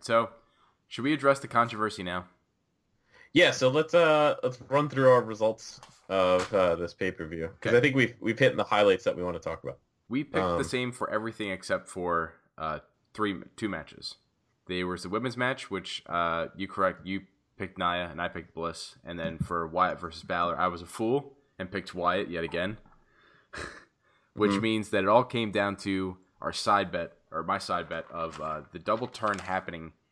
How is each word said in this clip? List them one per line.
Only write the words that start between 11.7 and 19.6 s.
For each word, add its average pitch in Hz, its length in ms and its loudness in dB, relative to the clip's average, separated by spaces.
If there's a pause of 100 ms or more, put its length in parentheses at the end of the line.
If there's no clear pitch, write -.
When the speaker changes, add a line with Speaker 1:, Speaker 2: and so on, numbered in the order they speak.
Speaker 1:
for, 85 460 -2 (240)
uh, 76 220 -4 (340)
three, 101 300 -2 (120)
two 110 140 -4
matches, - 460 -10 (500)
there 90 200 -4
was 90 160 -6
the 92 60 -10
women's 117 280 -4
match, 127 340 -4
which, 95 360 -8
uh, 82 400 -2 (100)
you 95 120 -6
correct, 90 380 -2
you 92 160 -6 (360)
picked 95 200 -10
Nia 87 320 -2
and 76 100 -10
I 87 80 -2
picked 82 260 -12
Bliss. - 500 -8
And 87 140 -10
then 82 200 -6
for 85 280 -2